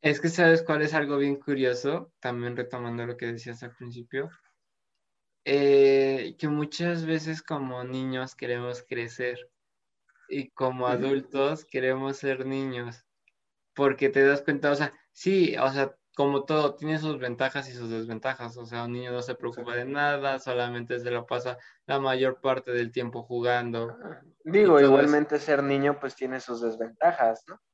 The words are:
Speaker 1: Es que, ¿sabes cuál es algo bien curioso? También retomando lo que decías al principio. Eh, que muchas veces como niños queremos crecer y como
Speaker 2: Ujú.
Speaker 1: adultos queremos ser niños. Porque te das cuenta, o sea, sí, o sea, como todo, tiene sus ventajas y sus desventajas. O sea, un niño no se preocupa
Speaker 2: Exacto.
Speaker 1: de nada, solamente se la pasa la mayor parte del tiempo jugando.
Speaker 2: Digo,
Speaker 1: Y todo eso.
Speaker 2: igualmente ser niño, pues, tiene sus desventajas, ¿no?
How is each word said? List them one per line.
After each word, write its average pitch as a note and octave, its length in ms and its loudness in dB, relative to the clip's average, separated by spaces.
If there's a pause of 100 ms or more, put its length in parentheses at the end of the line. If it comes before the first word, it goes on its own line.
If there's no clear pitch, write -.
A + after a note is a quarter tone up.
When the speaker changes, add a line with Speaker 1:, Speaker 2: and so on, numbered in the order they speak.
Speaker 1:
Es D3 220 0
que, E3+ 80 0
¿sabes E3 320 6
cuál D#3 180 0
es D3+ 140 0
algo C#3+ 240 0
bien C#3 200 2
curioso? C3+ 800 -2
También A#2+ 380 -6
retomando A#2+ 480 -8
lo A#2+ 140 -8
que B2 80 -8
decías A#2 360 -10
al A#2+ 140 -16
principio. B2 540 -10 (1120)
Eh, C#3 920 6
que D#3 100 -2
muchas D#3+ 580 -2
veces D#3+ 360 -4
como C3 420 -6
niños C3 500 -6
queremos B2 540 -6
crecer B2 600 -6 (800)
y C#3 220 -8
como B2+ 380 -2
Speaker 2:
Ujú. B2 180 0
Speaker 1:
adultos C#3 600 -2
queremos C3 520 -2
ser C3 280 -4
niños. B2+ 600 -8 (680)
Porque C#3 360 2
te C3+ 140 4
das C#3+ 180 4
cuenta, C#3+ 300 0
o C#3+ 40 0
sea, D3 180 -4 (180)
sí, F3+ 460 2
o C3 140 2
sea, C#3 240 -2 (200)
como C#3 280 0
todo, D3+ 320 2
tiene D#3 220 -4
sus D3+ 200 -4
ventajas C3 520 -4
y B2+ 40 -14
sus A#2 160 -8
desventajas. A#2 680 -6
O A#2 80 -14
sea, A#2 200 -6
un A#2+ 60 -6
niño B2 200 -8
no B2 100 -6
se B2 140 -8
preocupa A#2+ 380 -8
Speaker 2:
Exacto. - 20 -2
Speaker 1:
de B2 100 -6
nada, C#3 540 -2
solamente A#2+ 600 -4
se A#2+ 120 -6
la A#2 140 -6
pasa B2 320 -6 (280)
la C#3 140 -2
mayor C3 400 0
parte C3 320 -2
del A#2+ 200 -2
tiempo A#2+ 320 -6
jugando. A#2+ 720 -2 (460)
Speaker 2:
Digo, F#3 300 6
Speaker 1:
Y D3 40 10
todo C#3 240 10
eso. D3 180 6
Speaker 2:
igualmente D3+ 180 0
ser C#3+ 240 2
niño, C#3 380 0
pues, C3+ 160 -10
tiene C3 240 -6
sus A#2+ 220 -8
desventajas, A2+ 840 0
¿no? F#3+ 120 -18 (140)